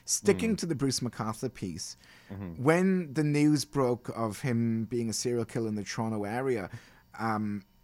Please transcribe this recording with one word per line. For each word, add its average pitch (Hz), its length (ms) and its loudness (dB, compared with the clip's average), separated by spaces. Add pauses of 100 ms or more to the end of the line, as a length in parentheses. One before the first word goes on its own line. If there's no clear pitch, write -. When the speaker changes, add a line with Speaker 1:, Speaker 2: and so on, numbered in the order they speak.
Speaker 1:
Sticking 208 480 2
Speaker 2:
Mm. 175 40 0
Speaker 1:
to 190 80 -4
the 165 80 -2
Bruce 135 260 0
McArthur 117 520 -4
piece, - 440 -8 (360)
Speaker 2:
Mm-hmm. 95 300 -8
Speaker 1:
when 175 500 4
the 151 120 2
news 147 420 4
broke 123 500 0
of 107 240 -2
him 117 460 0
being 117 240 -4
a - 20 -4
serial 120 320 -2
killer 113 240 -4
in 107 60 -4
the 104 100 -4
Toronto 110 400 -4
area, 113 460 -2 (480)
um, 107 440 -2 (220)